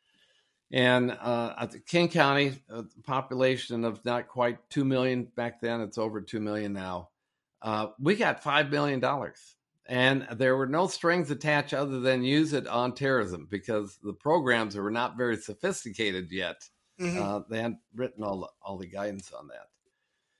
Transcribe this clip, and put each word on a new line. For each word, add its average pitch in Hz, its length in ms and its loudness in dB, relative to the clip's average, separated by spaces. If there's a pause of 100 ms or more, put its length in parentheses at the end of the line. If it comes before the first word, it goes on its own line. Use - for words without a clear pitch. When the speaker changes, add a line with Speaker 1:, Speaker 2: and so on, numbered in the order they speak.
(720)
Speaker 1:
And, 123 380 4
uh, 117 480 -2
at 117 140 -6
the - 80 -16
King 170 300 2
County, 139 600 4
a 117 140 -8 (220)
population 131 800 0
of 107 200 -6
not 120 220 -2
quite 120 420 -2
two 139 160 0
million 127 380 2 (120)
back 117 260 -6
then, 117 200 -2
it's 101 160 -6
over 110 240 -2
two 107 200 -8
million 104 320 -4
now. 92 360 -6 (520)
Uh, 107 260 -2 (120)
we 165 160 2
got 190 280 0
five 147 260 2
million 143 320 0
dollars, 127 540 -4 (300)
and 127 400 4 (100)
there 131 200 4
were 135 120 0
no 165 200 2
strings 170 440 0
attached 143 420 0
other 135 260 -2
than 127 240 4
use 147 300 4
it 127 140 0
on 123 260 0
terrorism 101 560 0
because 104 540 -4
the 101 100 -8
programs 120 640 2
were 101 140 -2
not 117 260 -2
very 120 180 0
sophisticated 101 960 -4
yet. 90 380 -6 (320)
Speaker 2:
Mm-hmm. 180 200 -4
Speaker 1:
Uh, 196 180 -2 (100)
they 113 80 -4
hadn't 113 220 -4 (160)
written 117 280 -6
all 98 180 -4
the, 80 60 -8 (140)
all 98 160 -10
the 92 100 -12
guidance 98 460 -8
on 71 140 -16
that. 57 200 -18 (720)